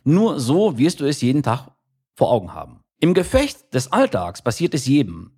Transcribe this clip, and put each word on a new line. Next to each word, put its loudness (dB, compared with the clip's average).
Nur 2
so 2
wirst 0
du -4
es -2
jeden 0
Tag -4
vor 2
Augen -2
haben. -16
Im 2
Gefecht -2
des -4
Alltags -2
passiert -2
es -4
jedem, 0